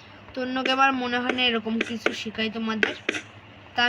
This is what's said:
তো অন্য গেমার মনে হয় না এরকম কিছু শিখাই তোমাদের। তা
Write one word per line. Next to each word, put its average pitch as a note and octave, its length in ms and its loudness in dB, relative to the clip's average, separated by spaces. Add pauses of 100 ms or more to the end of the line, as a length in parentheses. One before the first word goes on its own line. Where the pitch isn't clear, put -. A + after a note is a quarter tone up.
(340)
তো - 120 -14
অন্য B3+ 120 -2 (100)
গেমার C4+ 240 6 (120)
মনে B3 200 0
হয় B3 140 0
না B3+ 120 2
এরকম A3+ 260 0 (140)
কিছু A#3 200 -2 (120)
শিখাই A3 360 -4
তোমাদের। A3 380 0 (800)
তা - 160 0